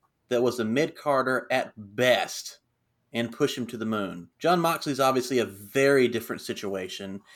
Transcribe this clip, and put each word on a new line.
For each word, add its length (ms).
that 140
was 180
a 40
mid-carder 840
at 260
best 840
and 200
push 240
him 100
to 120
the 80
moon. 420
Jon 220
Moxley's 400
obviously 380
a 80
very 600
different 360
situation. 760